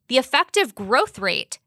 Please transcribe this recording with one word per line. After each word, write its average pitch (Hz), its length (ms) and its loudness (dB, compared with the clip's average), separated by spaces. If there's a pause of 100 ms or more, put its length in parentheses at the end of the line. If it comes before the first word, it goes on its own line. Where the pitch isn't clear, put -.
the 247 100 0
effective 277 560 0
growth 226 460 -2
rate - 480 -6